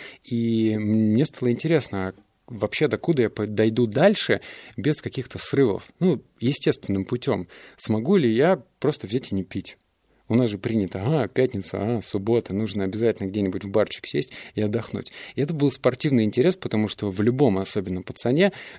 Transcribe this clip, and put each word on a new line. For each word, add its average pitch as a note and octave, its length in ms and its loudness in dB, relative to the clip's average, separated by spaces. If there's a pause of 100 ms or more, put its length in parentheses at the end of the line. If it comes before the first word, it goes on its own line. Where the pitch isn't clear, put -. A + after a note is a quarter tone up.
(240)
и A2+ 540 0
мне G#2+ 480 4
стало - 260 -2
интересно, A#2+ 560 0
а F#2+ 60 -6 (340)
вообще A2+ 400 -2
докуда B2 360 0
я G#2 60 2
по-, G#2+ 160 -4
дойду A2 400 2
дальше B2 560 4 (340)
без C#3+ 260 0
каких-то - 360 -8
срывов, G2+ 640 2
ну, E3 220 2 (180)
естественным A#2 680 0
путем. A2+ 420 -2 (280)
Смогу A#2 400 0
ли B2 180 4
я D3 300 4 (160)
просто - 280 -2
взять B2 240 -4
и G2+ 40 -4
не F#2+ 80 -2
пить? - 340 -10 (520)
У A2+ 60 2
нас A#2+ 140 4
же G#2 80 -6
принято: G2 440 -2
«Ага, B2+ 260 0
пятница, G#2 540 -2
ага, A2 200 -2
суббота, G#2+ 520 -2
нужно G2+ 300 -2
обязательно G#2 460 -2
где-нибудь G2 340 -2
в G2+ 60 -8
барчик G2+ 360 0
сесть - 280 -4 (220)
и G#2 60 -2
отдохнуть». G#2+ 520 -4 (220)
И B2 60 -2
это D3 120 -2
был C#3+ 180 2
спортивный B2 540 2
интерес, C#3 320 2
потому G#2+ 320 -2
что - 200 -6
в F#2+ 120 -4
любом, A#2+ 360 4
особенно F#2 440 -4
пацане, D3 500 0 (280)